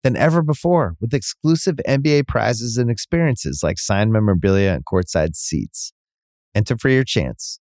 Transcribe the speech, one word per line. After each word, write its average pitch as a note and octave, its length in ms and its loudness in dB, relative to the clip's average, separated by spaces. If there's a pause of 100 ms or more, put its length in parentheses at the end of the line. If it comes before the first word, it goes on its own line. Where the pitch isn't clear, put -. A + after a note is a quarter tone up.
than B2+ 120 0
ever D#3+ 280 2
before, D3+ 580 0
with A2+ 140 -2
exclusive D#3 680 -2
N C#3 160 0
B D3 180 4
A C#3 40 0
prizes A#2 540 -2
and A#2+ 140 0
experiences B2 720 -2
like D#2 160 -2
signed G#2+ 320 0
memorabilia G2 600 2
and C#2 140 -4
courtside E2+ 500 0
seats. - 580 -8 (600)
Enter G#2 240 0
for C3+ 120 2
your C3 160 6
chance - 600 -4